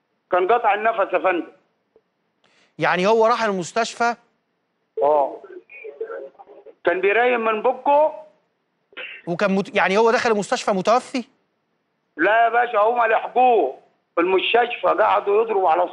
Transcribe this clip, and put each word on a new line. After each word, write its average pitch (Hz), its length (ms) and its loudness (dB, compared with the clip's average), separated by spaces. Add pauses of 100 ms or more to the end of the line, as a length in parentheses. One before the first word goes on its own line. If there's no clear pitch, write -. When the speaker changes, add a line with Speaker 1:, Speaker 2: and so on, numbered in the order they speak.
(320)
Speaker 1:
كان 180 200 0
قطع 226 220 2
النفس 208 380 -2
يا 175 60 -2
فندم. 170 280 -2 (1300)
Speaker 2:
يعني 165 280 0
هو 220 200 4
راح 226 160 0
المستشفى؟ 226 720 -4 (880)
Speaker 1:
آه. 143 340 2 (1500)
كان 175 160 -2
بيرايم 226 440 0
من 220 180 -4
بقه. 285 500 0 (1120)
Speaker 2:
وكان 190 280 -2
مت-، 196 220 -4
يعني 185 220 2
هو 226 120 4
دخل 233 200 0
المستشفى 226 400 -2
متوفي؟ 220 540 -2 (920)
Speaker 1:
لا 208 280 2
يا 233 40 4
باشا، 233 300 0
هما 226 280 2
لحقوه 220 680 2 (400)
في 175 60 0
المستشفى، 190 640 0
قعدوا 202 560 2
يضربوا 196 280 0
على 175 220 0